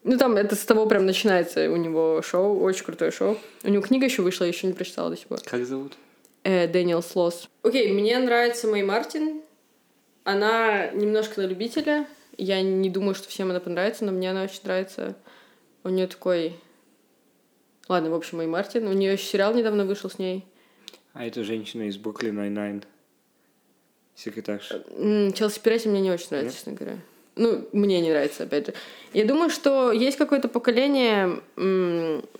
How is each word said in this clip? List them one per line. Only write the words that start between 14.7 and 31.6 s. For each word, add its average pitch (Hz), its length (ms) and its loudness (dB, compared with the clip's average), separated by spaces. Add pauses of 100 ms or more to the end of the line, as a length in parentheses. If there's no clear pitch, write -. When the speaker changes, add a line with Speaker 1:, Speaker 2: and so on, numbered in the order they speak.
Speaker 1:
У - 60 -6
неё 185 160 0
такой, 175 460 -2 (1400)
ладно, 165 220 0
в 165 40 -2
общем, 170 240 -6
Мэй 165 80 -4
Мартин. 202 400 -2
У 196 60 -2
неё 196 200 2
ещё 196 120 -4
сериал 202 300 2
недавно 214 300 2
вышел 196 240 -6
с - 100 -18
ней. 185 260 -4 (680)
Speaker 2:
А 123 140 -10
это 117 180 -6
женщина 110 440 -6
из 98 100 -8
Brooklyn 107 360 -6
Nine-Nine. 104 500 -6 (1300)
Секретарша. 104 680 -8 (140)
Speaker 1:
М, 208 360 2
Челси 208 280 -2
Перетти 226 280 2
мне 202 120 2
не 190 100 2
очень 175 200 -2
нравится, 147 180 -2
Speaker 2:
Нет? - 60 -10
Speaker 1:
честно - 180 -14
говоря. - 260 -10 (380)
Ну, 226 360 2
мне 196 280 4
не 165 100 2
нравится, 147 340 0
опять 147 220 -2
же. - 80 -8 (380)
Я 214 120 4
думаю, 302 260 4
что 269 420 4
есть 254 260 2
какое-то 285 300 2
поколение, 233 920 2 (160)
м, 175 680 0 (160)